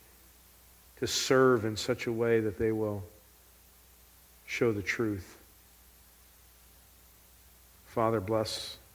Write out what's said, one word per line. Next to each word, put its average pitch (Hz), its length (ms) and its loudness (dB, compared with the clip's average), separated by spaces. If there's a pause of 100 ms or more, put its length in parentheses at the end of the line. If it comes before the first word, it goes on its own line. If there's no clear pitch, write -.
(1000)
to 120 80 -2
serve 131 560 4
in 107 140 -2
such - 300 -4
a 120 40 0
way 117 300 2
that 107 180 -2
they 110 140 0
will 104 300 -4 (1400)
show 117 280 0
the 104 80 -4
truth. 104 560 -4 (2500)
Father, 113 320 2
bless 110 580 -4 (180)